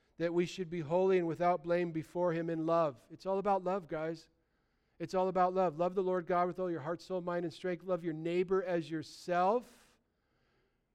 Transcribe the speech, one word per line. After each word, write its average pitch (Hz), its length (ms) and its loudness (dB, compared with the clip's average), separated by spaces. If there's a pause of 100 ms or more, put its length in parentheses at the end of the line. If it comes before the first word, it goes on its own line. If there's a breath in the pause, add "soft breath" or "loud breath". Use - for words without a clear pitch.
(180)
that 165 160 -2
we 175 120 4
should 170 240 -6
be 175 120 -4
holy 185 380 4
and 170 80 2
without 170 360 2
blame 170 300 0
before 175 400 0
him 165 160 -2
in 160 160 -2
love." 160 340 2 (100)
It's 160 160 -20
all 196 140 0
about 196 240 0
love, 180 240 -2
guys. 160 400 -6 (720)
It's 165 140 -6
all 185 160 2
about 180 240 4
love. 180 240 2
Love 180 180 0
the 196 80 0
Lord 185 240 0
God 180 200 2
with 175 120 -4
all 185 100 -2
your 160 120 -4
heart, 165 200 -6
soul, 185 200 -6
mind, 175 240 -2
and 156 80 -6
strength. 175 320 -6
Love 180 180 -2
your 165 100 -2
neighbor 175 480 2
as 170 300 -2
yourself. 180 960 -2 (1080)